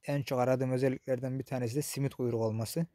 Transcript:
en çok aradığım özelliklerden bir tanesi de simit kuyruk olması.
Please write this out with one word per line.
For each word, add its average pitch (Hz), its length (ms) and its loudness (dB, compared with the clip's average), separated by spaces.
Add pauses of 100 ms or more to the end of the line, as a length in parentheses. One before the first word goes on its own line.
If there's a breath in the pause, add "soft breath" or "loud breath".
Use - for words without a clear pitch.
en 143 200 -2
çok 123 180 0
aradığım 127 320 4
özelliklerden 131 640 0
bir 127 60 -4
tanesi 123 320 -2
de 147 60 0
simit 139 320 -2
kuyruk 120 260 0
olması. 113 540 0